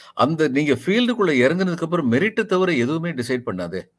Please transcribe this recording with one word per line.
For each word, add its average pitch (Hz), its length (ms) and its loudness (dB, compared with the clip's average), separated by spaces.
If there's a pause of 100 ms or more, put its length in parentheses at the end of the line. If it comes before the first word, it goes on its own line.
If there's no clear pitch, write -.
(140)
அந்த 151 340 2
நீங்க 143 240 0
ஃபீல்டுக்குள்ள 214 580 0
இறங்குனதுக்கு 165 520 2
அப்புறம் 160 260 -2
மெரிட்டை 196 360 0
தவிர 185 280 0
எதுவுமே 156 400 -2
டிசைட் 123 340 -4
பண்ணாதே. 90 340 -6 (180)